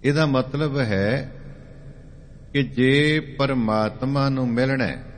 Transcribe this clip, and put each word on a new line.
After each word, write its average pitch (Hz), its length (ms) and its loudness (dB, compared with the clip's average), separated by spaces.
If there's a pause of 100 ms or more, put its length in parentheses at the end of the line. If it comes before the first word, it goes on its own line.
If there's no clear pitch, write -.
ਇਹਦਾ 143 220 4
ਮਤਲਬ 139 540 0
ਹੈ 110 520 0 (1200)
ਕਿ 143 100 2
ਜੇ 139 560 4
ਪਰਮਾਤਮਾ 135 1080 0
ਨੂੰ 131 180 0
ਮਿਲਣਾ 127 400 2
ਹੈ 65 160 -6 (140)